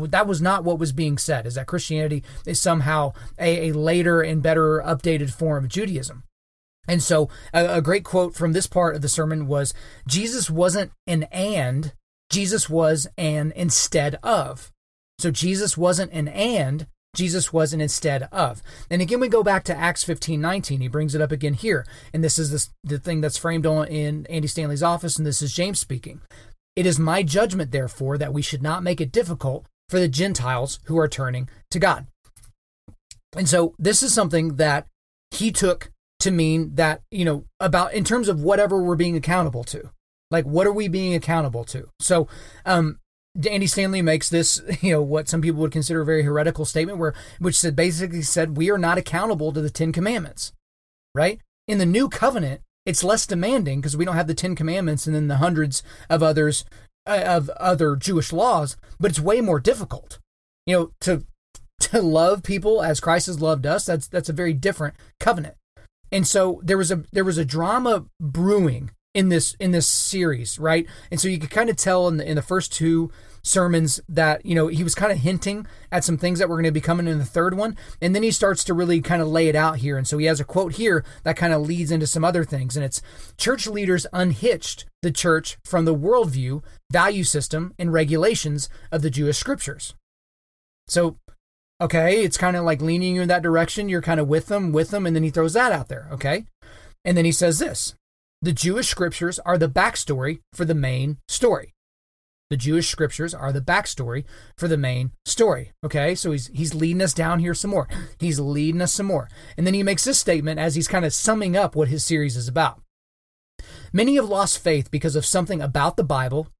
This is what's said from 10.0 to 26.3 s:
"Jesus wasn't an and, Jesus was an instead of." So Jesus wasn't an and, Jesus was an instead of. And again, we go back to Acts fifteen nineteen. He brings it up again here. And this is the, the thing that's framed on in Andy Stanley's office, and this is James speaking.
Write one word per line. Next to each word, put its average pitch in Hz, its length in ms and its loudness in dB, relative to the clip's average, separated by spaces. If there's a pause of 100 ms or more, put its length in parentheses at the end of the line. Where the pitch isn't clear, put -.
"Jesus 214 400 -2
wasn't 175 420 0 (160)
an 160 180 0
and, 156 680 -2 (400)
Jesus 196 380 -2
was 160 360 2 (120)
an 151 360 -2
instead 151 680 0
of." 147 500 -2 (480)
So 170 100 0
Jesus 190 460 -2
wasn't 180 360 0
an 151 160 -4
and, 165 580 -2 (280)
Jesus 175 380 -2
was 156 200 2
an 160 80 -2
instead 143 520 -2
of. 165 300 -2 (280)
And 175 100 0
again, 202 200 0
we 254 80 2
go 220 140 4
back 190 220 2
to 170 120 -2
Acts 170 260 -2
fifteen 160 380 -2
nineteen. 160 400 -2
He 123 80 -4
brings 147 260 -2
it 151 60 -2
up 151 120 0
again 143 220 -2
here. 165 320 -2 (260)
And 160 120 0
this - 140 2
is 151 120 -2
the, 147 160 -2 (160)
the 143 160 -4
thing 160 220 -4
that's 151 180 -2
framed 165 280 -2
on 156 200 2
in 151 400 -4
Andy 156 220 -4
Stanley's 147 340 -4
office, 170 340 0
and 156 100 -2
this 147 160 -2
is 143 120 -6
James 185 240 -2
speaking. - 420 -8 (560)